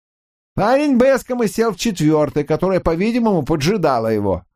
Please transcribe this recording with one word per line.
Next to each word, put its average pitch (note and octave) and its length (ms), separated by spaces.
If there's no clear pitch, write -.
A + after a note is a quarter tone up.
Парень C4 440
Бескома B3 500
сел A3+ 240
в E3+ 60
четвертый, D3+ 640
которая, F3 360
по-видимому, G3+ 640
поджидала D3 640
его. G#2 380